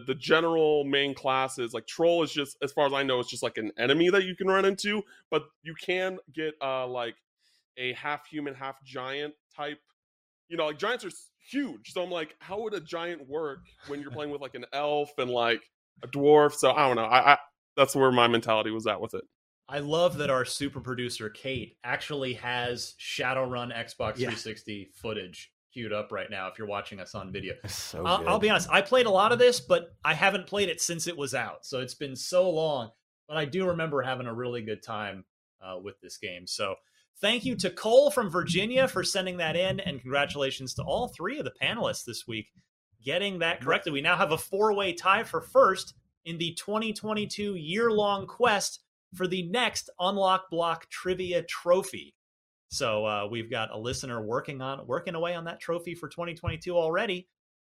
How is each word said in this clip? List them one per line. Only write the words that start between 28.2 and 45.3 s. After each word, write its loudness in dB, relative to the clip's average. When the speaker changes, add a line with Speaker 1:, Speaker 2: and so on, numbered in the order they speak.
Speaker 2:
I'll 2
be 2
honest, 2
I 6
played 4
a 0
lot 6
of 2
this, 6
but 0
I 2
haven't 2
played 0
it -4
since -4
it -6
was -6
out. -6
So -6
it's -8
been -10
so 2
long, 0
but -4
I 0
do 0
remember 0
having -2
a -6
really -6
good -8
time, -8
uh, -10
with -14
this -18
game. -10
So -4
thank 0
you -2
to -4
Cole 6
from 0
Virginia 2
for -2
sending -4
that -2
in, 0
and -6
congratulations -2
to -8
all -2
three -8
of -4
the -6
panelists -2
this -10
week -10
getting -4
that -2
correctly. 0
We -2
now 2
have 2
a 0
four-way 0
tie 2
for -4